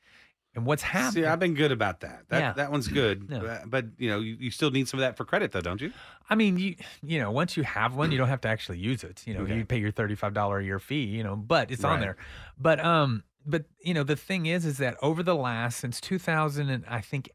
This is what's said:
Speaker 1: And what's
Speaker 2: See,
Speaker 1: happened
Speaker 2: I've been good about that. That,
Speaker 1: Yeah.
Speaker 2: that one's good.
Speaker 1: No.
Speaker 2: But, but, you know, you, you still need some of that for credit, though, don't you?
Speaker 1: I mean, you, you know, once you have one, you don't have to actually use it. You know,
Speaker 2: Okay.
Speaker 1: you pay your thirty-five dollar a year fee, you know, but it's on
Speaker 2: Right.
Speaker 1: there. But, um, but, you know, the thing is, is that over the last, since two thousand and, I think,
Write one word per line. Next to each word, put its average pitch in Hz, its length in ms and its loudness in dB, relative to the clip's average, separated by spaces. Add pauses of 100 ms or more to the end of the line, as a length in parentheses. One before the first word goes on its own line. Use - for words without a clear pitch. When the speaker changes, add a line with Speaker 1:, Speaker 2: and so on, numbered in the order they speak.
(540)
Speaker 1:
And 117 120 -4
what's 143 180 2
Speaker 2:
See, - 60 -2
Speaker 1:
happened 165 380 2
Speaker 2:
I've 165 120 2
been 175 140 2
good 147 180 4
about 107 300 0
that. - 260 -14
That, 127 120 2
Speaker 1:
Yeah. 131 140 0
Speaker 2:
that 139 180 -2
one's 139 180 0
good. 101 400 2
Speaker 1:
No. 135 100 -4
Speaker 2:
But, 113 300 -6
but, 127 160 0 (120)
you 123 120 -2
know, 104 100 0
you, 110 180 -4
you 120 140 -6
still 156 180 0
need 131 200 2
some 135 100 -4
of - 20 2
that 127 140 0
for - 80 -8
credit, 170 300 0
though, 95 80 0
don't 87 180 -4
you? 160 140 -6 (360)
Speaker 1:
I 214 60 4
mean, 208 220 4
you, 185 180 -2 (260)
you 156 180 -2
know, 104 120 0
once 156 240 0
you 160 80 0
have 120 320 0
one, 151 160 2
you 139 60 2
don't 127 100 4
have 131 140 0
to 117 80 0
actually 101 300 -4
use 113 260 -2
it. - 200 -18
You 113 80 -6
know, 95 80 -4
Speaker 2:
Okay. 101 160 -2
Speaker 1:
you 113 80 -2
pay 123 140 0
your 104 120 0
thirty-five 104 420 -2
dollar 101 260 2
a 98 40 -2
year 95 160 -2
fee, 139 260 -2
you 107 180 -4
know, 101 140 -4
but 117 340 2
it's 127 140 -4
on 143 60 2
Speaker 2:
Right. 156 100 2
Speaker 1:
there. 98 160 -2 (400)
But, 151 260 4
um, 147 400 4 (220)
but, 151 180 0 (160)
you 175 140 -2
know, 151 100 2
the 143 140 2
thing 185 280 -2
is, 170 200 0
is 143 140 -2
that 127 220 0
over 160 220 2
the 175 120 4
last, 120 440 -2
since 120 220 -6
two 190 180 -2
thousand 151 500 0
and, 127 180 -2
I 120 120 -4
think, - 360 -6